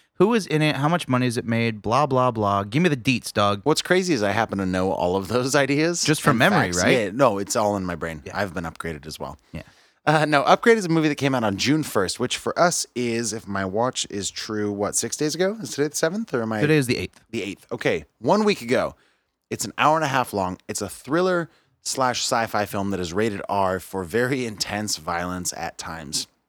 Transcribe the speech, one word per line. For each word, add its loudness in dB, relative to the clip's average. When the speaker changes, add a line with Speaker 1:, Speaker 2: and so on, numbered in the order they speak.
Speaker 1:
Who 6
is 2
in 0
it? 2
How 0
much 0
money 2
has -2
it -4
made? -2
Blah, 4
blah, 4
blah. 0
Give 0
me 4
the 0
deets, -2
dog. 2
Speaker 2:
What's 2
crazy 2
is 2
I 2
happen 0
to 0
know 0
all 0
of 0
those 0
<laughs> 6
ideas 0
Speaker 1:
Just 0
from 2
Speaker 2:
and 4
Speaker 1:
memory, 2
Speaker 2:
facts. 2
Speaker 1:
right? 4
Speaker 2:
Yeah, -2
no, 4
it's -4
all 2
in -2
my -2
brain. -8
Speaker 1:
Yeah. -12
Speaker 2:
I've -4
been -4
upgraded -8
as -12
well. -10
Speaker 1:
Yeah. -10
Speaker 2:
Uh, 4
no, 4
Upgrade 6
is -2
a -2
movie 4
that 0
came 0
out 0
on 0
June 2
first, 0
which -2
for -4
us 2
is, -2
if -10
my -4
watch -2
is -6
true, -4
what, -2
six -4
days -2
ago? -2
Is -10
today -2
the -8
seventh, -2
or 0
am -2
I 0
Speaker 1:
Today 4
is 0
the 0
eighth. -8
Speaker 2:
The -4
eighth. -10
Okay, -2
one 2
week 0
ago. 0
It's -6
an -8
hour 4
and 0
a 0
half 0
long. -2
It's -6
a -6
thriller -2
slash 0
sci-fi 0
film -4
that -2
is -4
rated 0
R 2
for -8
very 0
intense -6
violence -4
at -8
times. -8